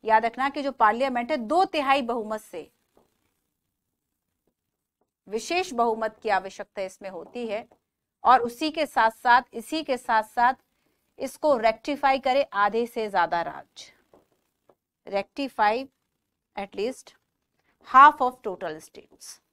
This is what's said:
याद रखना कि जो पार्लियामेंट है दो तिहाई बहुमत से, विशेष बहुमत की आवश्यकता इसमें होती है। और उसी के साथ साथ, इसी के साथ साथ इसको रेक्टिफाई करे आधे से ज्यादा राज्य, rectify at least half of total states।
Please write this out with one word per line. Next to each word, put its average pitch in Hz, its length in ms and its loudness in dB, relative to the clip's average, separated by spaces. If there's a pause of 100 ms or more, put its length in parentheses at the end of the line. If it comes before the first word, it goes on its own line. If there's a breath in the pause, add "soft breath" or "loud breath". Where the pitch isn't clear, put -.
याद 220 220 4
रखना 247 240 -4
कि 285 120 -6
जो 269 120 -4
पार्लियामेंट 240 580 0
है 311 80 0
दो 285 260 0
तिहाई 285 380 0
बहुमत 220 380 -6
से, - 280 -16 (2500)
विशेष 330 460 -4
बहुमत 220 500 -2
की 220 80 -4
आवश्यकता 190 500 -4
इसमें 190 280 -12
होती 190 380 -12
है। 220 180 -6 (580)
और 240 180 6
उसी 240 300 -4
के 311 140 -2
साथ 226 280 0
साथ, 247 280 4 (120)
इसी 311 300 -8
के 262 140 -4
साथ 220 280 -2
साथ 247 280 0 (680)
इसको 277 380 0
रेक्टिफाई 269 600 0
करे 269 240 0 (120)
आधे 208 320 0
से 220 220 -8
ज्यादा 175 320 0
राज्य, - 500 -14 (1160)
rectify 214 680 -2 (800)
at 196 200 -12
least 226 380 -8 (760)
half 285 340 8
of 247 220 -2
total 175 400 -10
states। - 540 -20 (160)